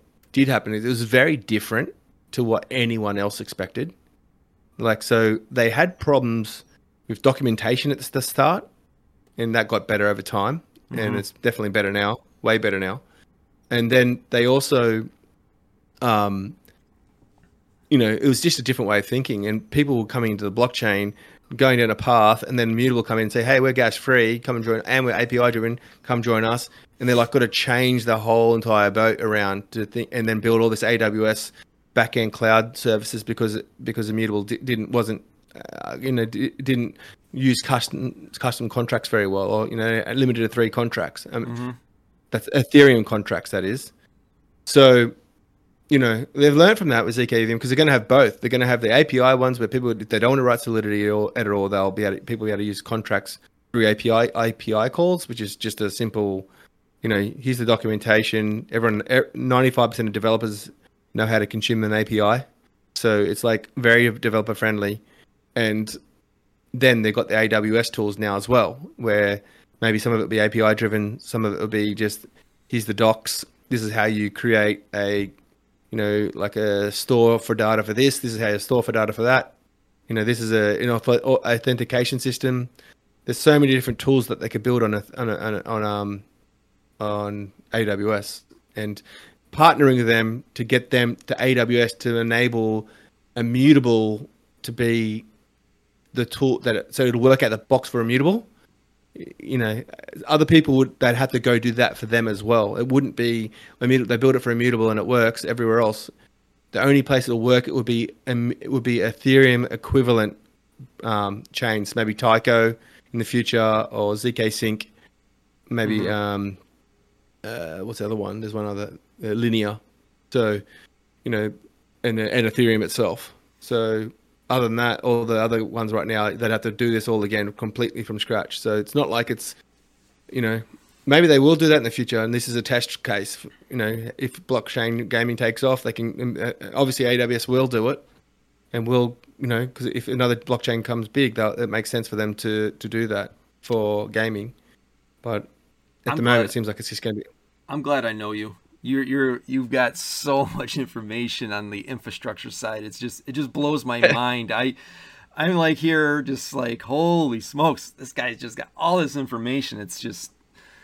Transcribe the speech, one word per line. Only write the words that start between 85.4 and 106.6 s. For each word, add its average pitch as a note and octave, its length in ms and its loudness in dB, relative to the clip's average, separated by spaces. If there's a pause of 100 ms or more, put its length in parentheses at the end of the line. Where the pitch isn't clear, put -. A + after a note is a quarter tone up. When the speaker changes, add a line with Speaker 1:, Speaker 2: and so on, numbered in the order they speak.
Speaker 1:
a, - 100 -8
on, A2 180 -4
um, G2+ 400 -6 (760)
on G#2 520 -8 (220)
A A2+ 100 0
W G#2 300 -2
S, - 300 -8 (320)
and G#2 260 -8 (480)
partnering C#3+ 480 6
with A#2+ 80 2
them A2+ 380 2 (100)
to B2 100 -6
get B2 260 0
them A#2+ 260 2 (100)
to C3+ 120 -4
A C3 160 2
W A#2+ 260 2
S A#2 140 2
to A#2 220 -2
enable A#2 720 0 (480)
Immutable A#2+ 920 4 (320)
to - 100 -10
be A#2 540 -2 (880)
the B2 100 -2
tool C3 360 0
that A2+ 160 -2
it, - 180 -8
so C3+ 100 0
it'll A#2+ 160 2
work C3 220 6
out A#2+ 80 4
the G#2+ 80 -2
box - 300 0
for A#2+ 120 -2
Immutable. C#3 460 0 (720)
Y-, - 100 -16 (120)
you - 200 -6
know, A2 240 -2 (440)
other D3+ 180 2
people D#3 320 6
would, C3 240 2
they'd A#2+ 140 4
have B2+ 180 0
to B2+ 60 0
go A#2+ 200 2
do A#2 140 0
that A#2 240 0
for A2+ 100 -12
them A2+ 220 0
as G2+ 140 -6
well. G#2 340 2
It A#2+ 120 -2
wouldn't C3 280 0
be, A#2 340 -2 (300)
I B2 60 -2
mean, B2+ 200 4
they A#2+ 100 0
build C3 200 4
it A#2+ 40 -2
for A#2+ 100 -4
Immutable A#2 400 2
and G#2+ 80 0
it F#2+ 80 -4
works A2+ 380 2
everywhere A#2 360 0
else. A2 300 -2 (640)